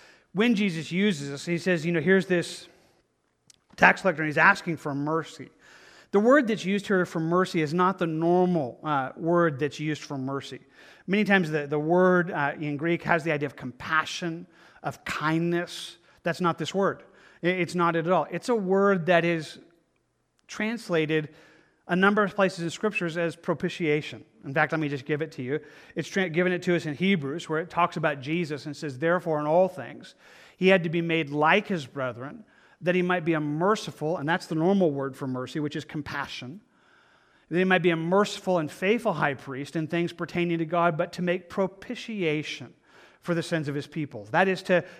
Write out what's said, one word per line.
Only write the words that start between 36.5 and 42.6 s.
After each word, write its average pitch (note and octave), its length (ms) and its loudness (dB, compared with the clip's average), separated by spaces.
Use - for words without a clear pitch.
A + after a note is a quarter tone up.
"that E3 100 -2
he F#3 60 4
might F#3 180 4
be F3+ 80 4
a E3 60 2
merciful F#3 600 0
and D3+ 120 -2
faithful G#3 440 0
high D3 200 -2
priest C#3 400 -10
in D#3 140 -2
things E3+ 240 -2
pertaining F3 460 -2
to E3 80 -2
God, E3+ 300 2
but F#3 180 -4
to F3+ 80 -8
make F3+ 260 -2
propitiation F#3 1200 -6